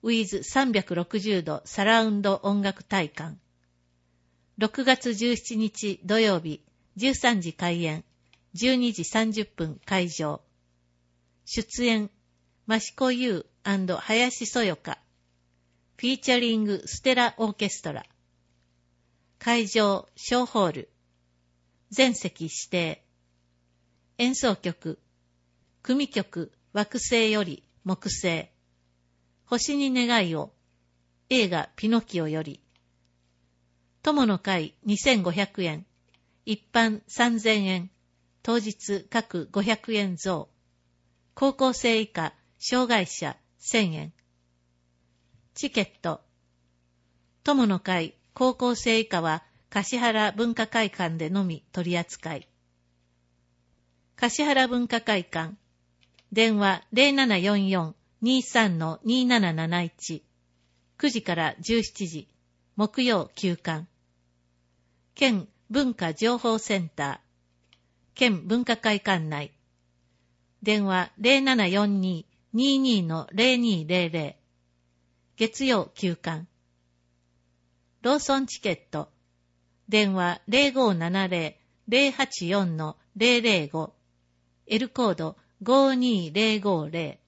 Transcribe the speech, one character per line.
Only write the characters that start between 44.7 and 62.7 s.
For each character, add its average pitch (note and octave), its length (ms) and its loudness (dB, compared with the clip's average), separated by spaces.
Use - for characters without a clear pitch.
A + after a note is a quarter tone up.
チ - 160 -6
ケ G#3+ 120 0
ッ - 200 -8
ト。 E3 180 -4
友 C4+ 240 4
の F#3+ 140 2
会、 F3 360 -4
高 B3+ 200 2
校 B3 200 0
生 A3+ 240 0
以 A3 100 -2
下 F3 140 0
は、 D#3+ 220 -2
橿 G#3 280 -2
原 A3 340 2
文 A3+ 220 -2
化 A3+ 120 -2
会 A3 240 0
館 E3 260 -4
で D#3+ 140 -4
の G3 120 0
み E3 300 -4
取 F3 200 -2
り F3 40 0
扱 E3 380 -8
い。 - 140 -14
橿 A#3+ 300 0
原 C4 240 4
文 A#3+ 200 -2
化 A#3 120 -2
会 G3+ 240 0
館。 E3 320 -8
電 A3 260 2
話、 G3 340 2
零 C#4 200 4
七 C4 260 2
四 G3 300 2
四 E3+ 260 0
二 B3 220 2
三 G#3 360 2
の D#3+ 260 -4
二 B3 220 2
七 G#3+ 260 4
七 E3 300 -2
一。 - 420 -8
九 D4 100 2
時 A#3 140 -2
か F3 120 -2
ら D#3+ 260 0
十 A3+ 220 0
七 G3 260 -8
時。 D#3 200 -12